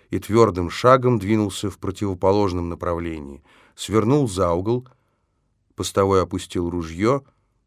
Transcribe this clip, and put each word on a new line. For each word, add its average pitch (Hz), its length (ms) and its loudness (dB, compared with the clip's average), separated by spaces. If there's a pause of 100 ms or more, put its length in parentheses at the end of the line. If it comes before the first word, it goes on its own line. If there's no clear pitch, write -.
(100)
и 95 80 -4
твердым 98 500 2
шагом 123 500 4
двинулся 101 520 -2
в - 80 -14
противоположном 95 920 0
направлении. 82 720 -8 (340)
Свернул 113 520 2
за 90 240 0
угол, 113 340 -2 (880)
постовой 98 460 2
опустил 87 480 -6
ружье, 87 520 -2 (440)